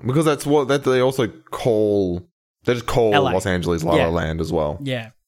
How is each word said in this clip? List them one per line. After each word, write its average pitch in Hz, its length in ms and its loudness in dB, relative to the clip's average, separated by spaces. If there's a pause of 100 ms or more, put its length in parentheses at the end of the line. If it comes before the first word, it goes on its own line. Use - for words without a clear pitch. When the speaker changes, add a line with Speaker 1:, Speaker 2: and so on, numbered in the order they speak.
Speaker 1:
because 143 220 0
that's 147 220 0
what, 143 220 2
that 139 140 0
they 131 160 2
also 127 280 2
call, 101 1000 0 (360)
they 123 100 0
just 117 140 -6
call 113 260 2
Speaker 2:
L 131 140 2
A. 120 60 -2
Speaker 1:
Los 95 120 -2
Angeles 87 380 -2
La 85 80 0
La 85 60 4
Speaker 2:
Yeah. 85 100 2
Speaker 1:
Land 82 340 -2
as 80 100 -4
well. 78 300 -2
Speaker 2:
Yeah, 123 300 -8 (160)